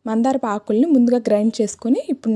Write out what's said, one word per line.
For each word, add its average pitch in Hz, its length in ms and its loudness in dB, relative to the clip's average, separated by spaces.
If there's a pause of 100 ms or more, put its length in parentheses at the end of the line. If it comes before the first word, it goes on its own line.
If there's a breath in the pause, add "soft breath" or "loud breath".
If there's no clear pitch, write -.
మందార 240 300 0 (160)
ఆకుల్ని 214 400 0
ముందుగా 247 320 4
గ్రైండ్ 214 320 2
చేసుకొని 233 420 -2 (120)
ఇప్పుడు 226 240 -4